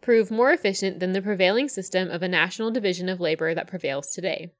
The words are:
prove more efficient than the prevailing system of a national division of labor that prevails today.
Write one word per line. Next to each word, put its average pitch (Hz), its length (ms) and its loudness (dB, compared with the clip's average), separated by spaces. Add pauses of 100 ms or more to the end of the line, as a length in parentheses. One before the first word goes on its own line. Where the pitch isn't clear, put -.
prove 226 280 4
more 233 220 4
efficient 196 480 0
than 185 140 0
the 196 80 0
prevailing 202 480 2
system 185 400 -2
of 165 120 -4
a 185 60 -2
national 180 440 0
division 185 360 -2
of 185 120 -4
labor 160 340 0
that 165 140 -4
prevails 143 440 -6
today. 170 480 -6